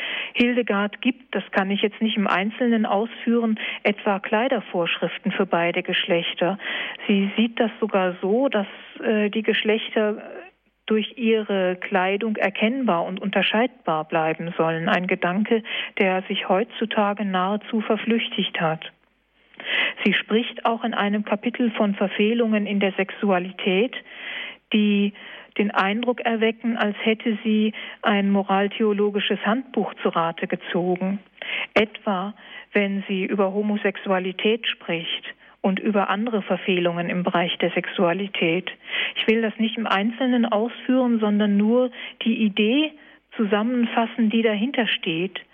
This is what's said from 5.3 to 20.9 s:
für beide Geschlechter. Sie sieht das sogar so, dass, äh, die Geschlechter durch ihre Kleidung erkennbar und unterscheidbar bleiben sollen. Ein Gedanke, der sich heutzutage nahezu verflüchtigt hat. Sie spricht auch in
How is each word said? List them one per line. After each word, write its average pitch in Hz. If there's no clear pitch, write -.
für 196
beide 175
Geschlechter. 175
Sie 196
sieht 233
das 226
sogar 185
so, 233
dass, 202
äh, 214
die 214
Geschlechter 214
durch 214
ihre 208
Kleidung 202
erkennbar 214
und 185
unterscheidbar 196
bleiben 165
sollen. 165
Ein 185
Gedanke, 190
der 190
sich 190
heutzutage 208
nahezu 196
verflüchtigt 220
hat. 160
Sie 202
spricht -
auch 226
in 233